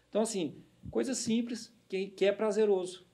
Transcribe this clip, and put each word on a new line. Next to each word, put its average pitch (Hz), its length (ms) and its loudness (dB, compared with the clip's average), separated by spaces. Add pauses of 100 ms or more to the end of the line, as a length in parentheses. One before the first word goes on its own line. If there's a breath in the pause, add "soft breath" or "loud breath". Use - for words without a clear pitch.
Então, 208 140 0
assim, 202 400 -4 (280)
coisa 240 240 0
simples 233 580 -2 (160)
que, 190 200 -4
que - 160 -2
é 196 80 6
prazeroso 202 800 0